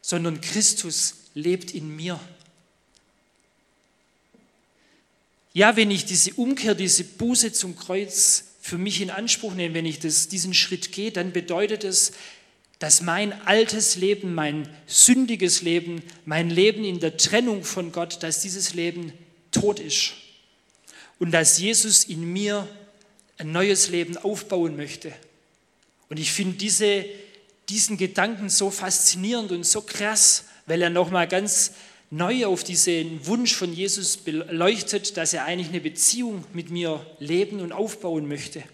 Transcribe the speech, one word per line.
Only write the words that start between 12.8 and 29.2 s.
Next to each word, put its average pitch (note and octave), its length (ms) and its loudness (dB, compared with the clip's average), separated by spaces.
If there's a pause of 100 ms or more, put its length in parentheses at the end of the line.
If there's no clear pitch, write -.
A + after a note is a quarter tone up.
mein F#3+ 320 0 (120)
altes G#3+ 520 4
Leben, G3 360 0
mein D3+ 360 -2 (180)
sündiges A#3 760 6
Leben, E3+ 420 -2 (200)
mein E3 260 0
Leben G#3 360 4
in F3+ 160 -4
der E3 160 -2
Trennung G#3+ 480 2
von E3+ 260 -6
Gott, E3+ 320 -6
dass D#3+ 160 -4
dieses F#3 340 -4
Leben E3+ 380 -4 (400)
tot G#3 300 0
ist - 320 -2 (1080)
und E3+ 120 -2
dass E3 280 4
Jesus G#3+ 460 4
in E3 180 -8
mir G3+ 420 -2 (720)
ein D#3 140 -8
neues F#3+ 380 4
Leben E3+ 260 -2
aufbauen F3+ 640 -4
möchte. D3 340 -12 (960)
Und D3+ 100 -10
ich D#3 140 -2
finde F#3 260 -2
diese, G3+ 480 2 (600)
diesen G#3 300 -2
Gedanken F#3+ 520 -2
so G3 220 2
faszinierend F#3+ 800 0